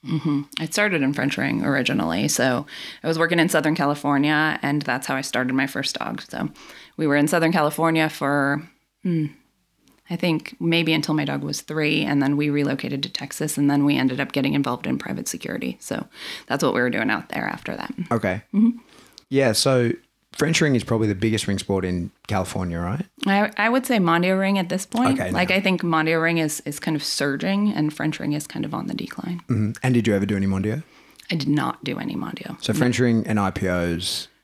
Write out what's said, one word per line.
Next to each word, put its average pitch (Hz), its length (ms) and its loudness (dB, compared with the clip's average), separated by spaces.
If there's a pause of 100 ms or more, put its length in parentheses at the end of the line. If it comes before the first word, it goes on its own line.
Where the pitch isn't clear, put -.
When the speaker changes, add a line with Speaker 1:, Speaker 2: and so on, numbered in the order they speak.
Speaker 1:
Mm-hmm. 147 380 0 (160)
I 165 80 -4
started 190 360 0
in 135 100 2
French 143 260 -2
Ring - 260 0
originally. 127 640 0
So 131 380 0 (380)
I - 40 0
was 160 100 0
working 170 200 4
in 170 100 4
Southern 156 280 2
California, 147 880 2
and 143 200 0
that's 131 240 -2
how - 80 -2
I 135 60 -2
started 127 340 -2
my 131 140 2
first - 300 -4
dog. - 300 -6
So - 200 -4 (480)
we 156 100 0
were 143 100 4
in 147 120 4
Southern 165 240 2
California 160 560 2
for, 143 600 0 (360)
hmm, 165 220 0 (840)
I 175 60 -4
think 165 440 -2
maybe 165 320 2
until 156 220 0
my 151 100 0
dog 143 200 -4
was 147 160 -6
three, 156 440 -2
and 143 160 0
then 139 160 2
we 147 140 0
relocated 139 540 -2
to - 60 -10
Texas, - 460 -6
and 143 140 4
then 143 140 4
we 143 120 4
ended 127 220 0
up - 140 -4
getting 139 220 0
involved 135 340 -2
in 139 100 -2
private - 300 -6
security. - 500 -8
So - 300 -8 (400)
that's 139 160 0
what 135 100 2
we 120 60 2
were 123 100 2
doing 110 200 -2
out 101 180 -4
there - 180 -4
after - 300 -8
that. - 180 -8 (160)
Speaker 2:
Okay. 104 320 0 (100)
Speaker 1:
Mm-hmm. 226 260 4 (500)
Speaker 2:
Yeah, 135 240 4
so 123 400 4 (400)
French 160 300 2
Ring 147 120 4
is 110 100 2
probably 110 240 2
the 101 60 2
biggest 110 320 0
ring 98 120 0
sport 95 280 0
in 90 240 -2 (160)
California, 90 520 -2
right? 95 260 -4 (220)
Speaker 1:
I, 202 300 2
I 214 140 2
would 254 160 0
say 247 120 2
Mondio 180 400 4
Ring 196 200 2
at 180 120 -2
this 190 140 -2
point. 262 360 0
Speaker 2:
Okay, 92 100 -2
Speaker 1:
Like, 180 200 0
Speaker 2:
now. 185 60 4
Speaker 1:
I 196 40 2
think 185 220 2
Mondio 160 400 2
Ring 165 160 2
is, 156 280 0
is 147 140 -6
kind 165 160 -2
of 147 80 -2
surging, 190 680 0
and 151 220 0
French 156 260 -4
Ring 147 140 -2
is 151 120 -6
kind - 200 -6
of 156 80 -8
on - 140 -6
the - 60 -4
decline. - 540 -8
Speaker 2:
Mm-hmm. 107 240 0 (100)
And 127 120 2
did 113 120 4
you 107 80 4
ever 98 120 2
do 101 100 0
any 98 100 0
Mondio? 101 360 -2 (480)
Speaker 1:
I 175 60 -2
did 143 120 -2
not - 360 0
do - 140 -6
any - 160 -6
Mondio. - 480 -10
Speaker 2:
So - 120 -2
Speaker 1:
No. 101 40 0
Speaker 2:
French 123 200 2
Ring 117 280 4
and 107 140 0
I 98 100 2
P 92 180 -2
Os 87 600 -2 (160)